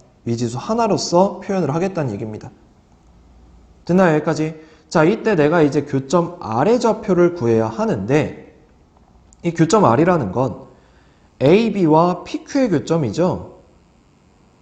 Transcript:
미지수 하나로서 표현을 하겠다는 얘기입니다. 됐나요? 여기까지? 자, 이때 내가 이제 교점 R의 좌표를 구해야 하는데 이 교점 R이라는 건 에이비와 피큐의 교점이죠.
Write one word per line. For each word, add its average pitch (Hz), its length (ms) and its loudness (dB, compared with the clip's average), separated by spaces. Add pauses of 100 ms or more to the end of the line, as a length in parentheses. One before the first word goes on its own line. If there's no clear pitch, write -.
(240)
미지수 117 340 -6
하나로서 196 840 -2
표현을 180 340 -4
하겠다는 165 400 -4
얘기입니다. 107 380 -12 (1300)
됐나요? 175 300 2
여기까지? 156 440 -4 (300)
자, - 140 4
이때 214 320 2
내가 156 260 4
이제 143 220 2
교점 139 560 -2
R의 151 400 0
좌표를 190 540 2
구해야 113 340 0
하는데 131 920 -4 (840)
이 170 100 -2
교점 170 320 2
R이라는 135 460 2
건 117 360 -4 (720)
에이비와 175 840 2
피큐의 269 460 -2
교점이죠. 147 880 -2 (1040)